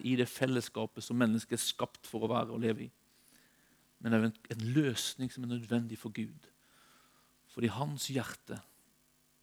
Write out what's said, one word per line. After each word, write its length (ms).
i 80
det 140
fellesskapet 760
som 160
mennesket 380
er 60
skapt 440
for 160
å 80
være 220
og 100
leve 220
i. 40
Men 120
det 60
er 100
en, 100
en 100
løsning 560
som 120
er 80
nødvendig 480
for 140
Gud. 340
Fordi 160
hans 400
hjerte 460